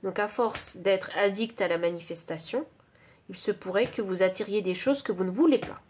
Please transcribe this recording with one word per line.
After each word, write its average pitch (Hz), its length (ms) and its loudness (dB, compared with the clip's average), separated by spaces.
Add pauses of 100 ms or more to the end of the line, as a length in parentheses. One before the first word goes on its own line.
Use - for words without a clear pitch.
Donc 190 160 -4
à 208 100 0
force - 480 -4
d'être 190 400 2
addict 202 440 0
à 185 80 2
la 170 100 2
manifestation, 170 840 -4 (640)
il 190 60 -14
se - 160 -4
pourrait 196 380 0
que - 140 -4
vous 190 200 0
attiriez 202 400 0
des 180 120 0
choses 277 280 0
que 226 100 -4
vous 180 120 0
ne 185 60 0
voulez 262 280 6
pas. - 320 -6